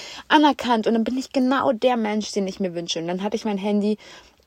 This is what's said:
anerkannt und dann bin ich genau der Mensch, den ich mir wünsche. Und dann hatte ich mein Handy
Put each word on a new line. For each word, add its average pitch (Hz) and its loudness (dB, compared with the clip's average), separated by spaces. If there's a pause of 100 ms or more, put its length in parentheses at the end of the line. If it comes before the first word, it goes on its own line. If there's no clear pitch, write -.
(280)
anerkannt 254 4
und 226 2
dann 226 2
bin 240 -4
ich - -8
genau 262 2
der 247 2
Mensch, 214 -2
den 196 0
ich 196 -6
mir 180 -2
wünsche. 170 -6
Und 165 -4
dann 180 -4
hatte 214 -2
ich 214 -6
mein 208 -2
Handy 208 0 (480)